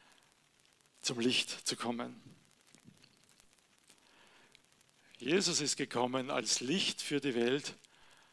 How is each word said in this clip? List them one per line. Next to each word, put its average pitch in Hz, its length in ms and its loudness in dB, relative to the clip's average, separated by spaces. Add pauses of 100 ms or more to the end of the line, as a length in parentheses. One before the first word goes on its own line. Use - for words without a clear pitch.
(1000)
zum 120 180 -2
Licht - 480 0
zu 123 80 -2
kommen. 120 460 -6 (3000)
Jesus 160 440 2
ist 139 140 0
gekommen 127 540 0
als 120 320 0
Licht - 400 0
für 143 180 -2
die 135 160 -2
Welt, 123 400 2 (580)